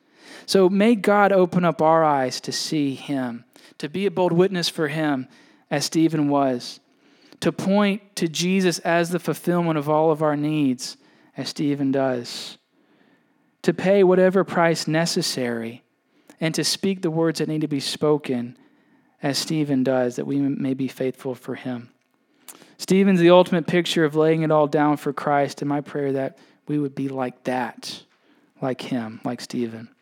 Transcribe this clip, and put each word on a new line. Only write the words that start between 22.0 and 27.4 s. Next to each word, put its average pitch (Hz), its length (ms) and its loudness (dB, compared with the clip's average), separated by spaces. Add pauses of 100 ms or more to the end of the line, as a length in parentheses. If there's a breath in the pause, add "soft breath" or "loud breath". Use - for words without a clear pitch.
Stephen's 190 440 4
the 170 100 8
ultimate 180 360 6
picture 175 380 0
of 147 100 0
laying 160 280 2
it 156 80 -2
all 151 160 4
down 147 300 0
for 143 160 -6
Christ, 143 500 -2
and 143 60 -4
my 143 120 -2
prayer 143 320 -6
that 135 260 -6 (300 soft breath)
we 147 100 -2
would 139 160 -4
be 135 140 -6
like 131 360 -6